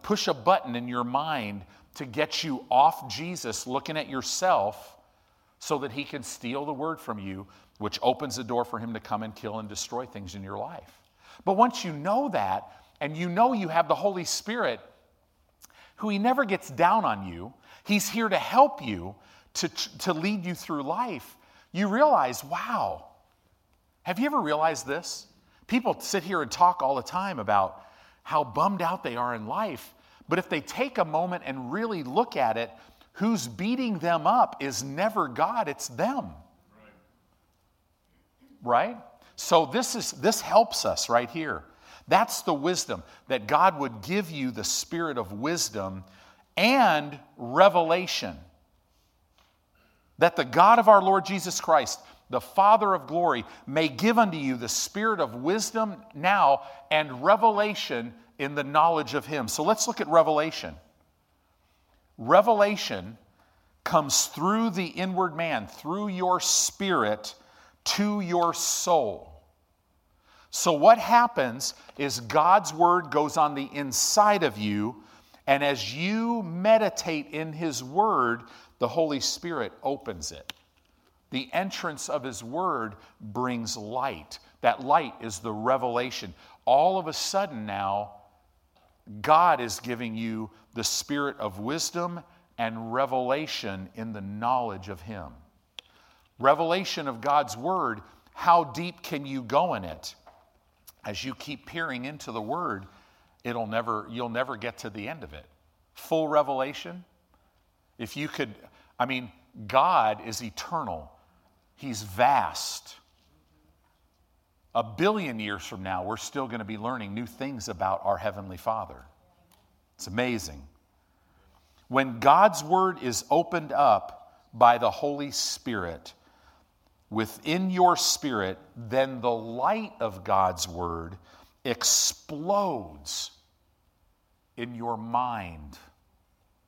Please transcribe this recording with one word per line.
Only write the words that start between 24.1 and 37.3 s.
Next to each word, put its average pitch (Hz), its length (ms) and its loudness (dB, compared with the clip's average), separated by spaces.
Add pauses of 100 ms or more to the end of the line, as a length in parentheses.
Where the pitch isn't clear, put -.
you 254 60 0
ever 285 160 0
realized 151 460 0
this? 147 400 -6 (400)
People 226 320 0
sit 190 240 -4
here 175 180 -2
and 131 80 -4
talk 175 320 4
all 135 140 2
the 123 80 -2
time 185 340 -6
about 101 440 2 (420)
how 156 200 0
bummed 170 380 0
out 175 220 -2
they 123 120 -4
are 123 200 -2
in 107 100 -8
life, 160 480 -8 (340)
but 180 120 0
if 180 100 -4
they 165 100 -2
take 254 380 -6
a 190 80 4
moment 170 400 -2
and 131 260 -8
really 208 300 -4
look 151 340 -2
at 117 220 2
it, 117 140 -4 (420)
who's 196 340 -2
beating 214 520 -2
them 165 260 0
up 202 380 2
is 127 200 -4
never 170 440 -2
God, 165 400 0
it's - 220 -6
them. 160 420 -4 (2250)